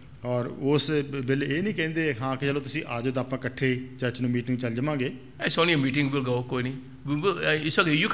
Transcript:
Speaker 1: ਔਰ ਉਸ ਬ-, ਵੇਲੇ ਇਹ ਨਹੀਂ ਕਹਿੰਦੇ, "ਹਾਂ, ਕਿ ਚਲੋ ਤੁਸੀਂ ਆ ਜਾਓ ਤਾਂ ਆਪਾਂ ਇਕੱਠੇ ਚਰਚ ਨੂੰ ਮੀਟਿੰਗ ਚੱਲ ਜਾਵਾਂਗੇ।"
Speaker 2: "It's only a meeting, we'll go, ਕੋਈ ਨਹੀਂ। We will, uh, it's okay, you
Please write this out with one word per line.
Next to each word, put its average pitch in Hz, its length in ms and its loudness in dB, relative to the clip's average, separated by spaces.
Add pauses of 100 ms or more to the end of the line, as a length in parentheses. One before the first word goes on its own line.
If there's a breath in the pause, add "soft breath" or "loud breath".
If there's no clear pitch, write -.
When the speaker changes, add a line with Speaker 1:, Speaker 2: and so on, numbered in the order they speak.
(240)
Speaker 1:
ਔਰ 123 220 0
ਉਸ 147 440 2
ਬ-, 143 240 0
ਵੇਲੇ 135 440 0
ਇਹ 180 40 0
ਨਹੀਂ 208 120 0
ਕਹਿੰਦੇ, 160 400 0
"ਹਾਂ, 131 220 -2
ਕਿ 147 100 -2
ਚਲੋ 143 140 0
ਤੁਸੀਂ 147 260 -2
ਆ 120 140 -4
ਜਾਓ 127 120 0
ਤਾਂ 127 100 0
ਆਪਾਂ 131 160 -6
ਇਕੱਠੇ 127 500 0 (100)
ਚਰਚ 123 220 -2
ਨੂੰ 123 100 2
ਮੀਟਿੰਗ 123 280 0
ਚੱਲ 120 160 -2
ਜਾਵਾਂਗੇ।" 135 420 -2 (280)
Speaker 2:
"It's 165 200 2
only 165 160 4
a 135 60 4
meeting, 135 280 2
we'll 127 200 0
go, 123 80 0
ਕੋਈ 123 200 -2
ਨਹੀਂ। 127 120 -2 (340)
We 143 60 0
will, 175 200 0
uh, 156 300 0
it's 160 200 4
okay, 156 200 4
you 220 100 2